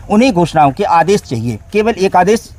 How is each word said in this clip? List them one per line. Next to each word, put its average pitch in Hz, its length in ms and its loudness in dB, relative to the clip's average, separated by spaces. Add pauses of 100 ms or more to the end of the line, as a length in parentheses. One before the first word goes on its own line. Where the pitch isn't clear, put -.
(100)
उन्हीं 226 220 2
घोषणाओं 160 380 2
के 190 140 -4
आदेश 170 360 0
चाहिए। 117 380 -6 (140)
केवल 214 200 0
एक 190 240 -2
आदेश 196 420 0